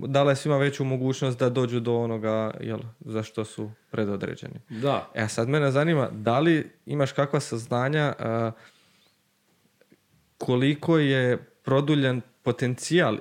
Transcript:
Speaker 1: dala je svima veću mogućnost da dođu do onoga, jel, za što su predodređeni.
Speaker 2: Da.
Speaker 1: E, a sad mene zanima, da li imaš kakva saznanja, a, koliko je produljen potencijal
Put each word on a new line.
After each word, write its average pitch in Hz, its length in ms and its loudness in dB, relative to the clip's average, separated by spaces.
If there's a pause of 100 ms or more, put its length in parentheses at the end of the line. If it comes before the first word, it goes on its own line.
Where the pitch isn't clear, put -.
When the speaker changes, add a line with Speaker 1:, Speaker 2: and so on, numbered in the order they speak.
Speaker 1:
dala 139 260 4
je 135 40 2
svima 147 200 0
veću 139 280 0
mogućnost 131 540 0
da 127 120 2
dođu 123 300 0
do 117 160 0
onoga, 110 640 -2
jel, 110 200 -6 (200)
za 110 220 -6
što 113 220 -6
su 107 260 -10 (200)
predodređeni. 101 800 -6
Speaker 2:
Da. 120 460 -2
Speaker 1:
E, 113 80 -2
a 107 60 -2
sad 117 200 -2
mene 143 220 2
zanima, 143 420 2
da 110 260 0
li 160 320 2 (160)
imaš 139 260 -2
kakva 139 280 0
saznanja, 131 800 -2
a, 113 340 -2 (1900)
koliko 143 600 2
je 131 400 2 (240)
produljen 135 580 2 (220)
potencijal 127 800 0